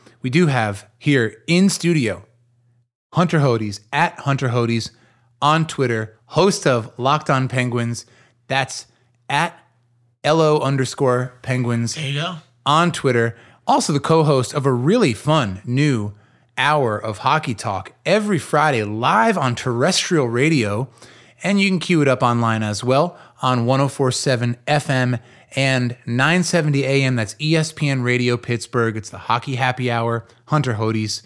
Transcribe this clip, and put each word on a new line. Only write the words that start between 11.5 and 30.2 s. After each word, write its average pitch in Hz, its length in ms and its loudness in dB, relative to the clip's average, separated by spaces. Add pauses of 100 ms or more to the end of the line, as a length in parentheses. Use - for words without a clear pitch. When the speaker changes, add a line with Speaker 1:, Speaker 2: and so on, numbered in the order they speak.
Speaker 2:
There 147 140 -8
you 139 120 -4
go. 175 160 -8 (300)
Speaker 1:
on 160 260 4
Twitter. 117 460 0 (280)
Also 262 280 2
the 143 60 0
co-host 147 520 2
of 139 140 -2
a 139 60 4
really 143 420 2
fun 120 500 0
new 123 480 0 (460)
hour 131 400 0
of 110 200 -8
Hockey 139 360 0
Talk 95 380 -8 (120)
every 208 340 0
Friday 147 440 0
live 165 560 0
on 127 160 0
terrestrial 135 720 0
radio. 120 600 0 (540)
And 202 180 2
you 196 80 2
can 190 100 0
cue 160 240 2
it 139 60 4
up 127 140 2
online 117 420 2
as 104 180 -4
well 139 340 0 (240)
on 127 240 0
one 131 160 2
oh 143 80 2
four 131 220 0
seven 120 460 -2 (100)
F 147 240 0
M 123 280 0 (360)
and 131 500 0
nine 143 380 2
seventy 151 420 0
A 135 200 2
M. 131 120 0
That's 110 240 -4
E 156 160 0
S 160 160 0
P 147 160 -2
N 131 140 -2
Radio 123 340 0
Pittsburgh. 117 600 -4
It's 107 140 -10
the - 80 -16
Hockey 123 360 -4
Happy 127 360 -2
Hour. 117 360 -2 (200)